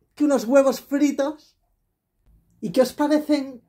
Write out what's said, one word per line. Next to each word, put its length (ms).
que 100
unos 200
huevos 380
fritos? 720
¿Y 100
qué 120
os 100
parecen 760